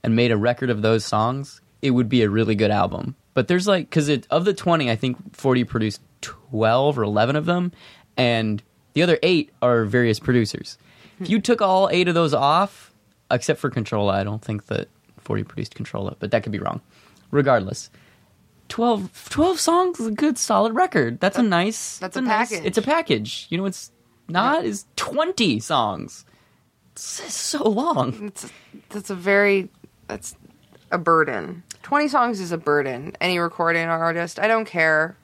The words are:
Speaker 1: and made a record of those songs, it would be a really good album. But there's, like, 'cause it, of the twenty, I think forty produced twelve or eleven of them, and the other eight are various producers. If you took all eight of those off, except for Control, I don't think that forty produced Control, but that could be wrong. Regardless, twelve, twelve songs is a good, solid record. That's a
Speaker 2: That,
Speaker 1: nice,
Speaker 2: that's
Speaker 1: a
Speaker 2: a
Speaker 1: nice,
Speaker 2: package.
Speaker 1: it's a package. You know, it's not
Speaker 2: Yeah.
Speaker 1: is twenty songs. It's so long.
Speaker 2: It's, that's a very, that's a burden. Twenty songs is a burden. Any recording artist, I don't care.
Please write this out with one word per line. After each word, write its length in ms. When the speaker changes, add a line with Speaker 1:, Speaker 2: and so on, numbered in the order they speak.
Speaker 1:
and 100
made 160
a 60
record 340
of 120
those 220
songs, 560
it 100
would 180
be 140
a 80
really 240
good 160
album. 460
But 140
there's, 180
like, 240
'cause 180
it, 220
of 140
the 100
twenty, 340
I 60
think 420
forty 280
produced 360
twelve 760
or 60
eleven 320
of 120
them, 260
and 460
the 80
other 220
eight 260
are 240
various 360
producers. 580
If 100
you 120
took 200
all 300
eight 180
of 60
those 200
off, 580
except 280
for 100
Control, 400
I 120
don't 200
think 240
that 220
forty 240
produced 320
Control, 460
but 100
that 140
could 80
be 80
wrong. 200
Regardless, 580
twelve, 600
twelve 300
songs 400
is 60
a 40
good, 280
solid 360
record. 460
That's 180
a 40
Speaker 2:
That, 60
Speaker 1:
nice, 500
Speaker 2:
that's 180
Speaker 1:
a 40
Speaker 2:
a 20
Speaker 1:
nice, 280
Speaker 2:
package. 160
Speaker 1:
it's 120
a 40
package. 680
You 80
know, 80
it's 240
not 340
Speaker 2:
Yeah. 80
Speaker 1:
is 160
twenty 640
songs. 640
It's 420
so 340
long. 600
Speaker 2:
It's, 220
that's 200
a 40
very, 560
that's 280
a 80
burden. 640
Twenty 260
songs 320
is 120
a 60
burden. 600
Any 180
recording 500
artist, 500
I 80
don't 200
care. 580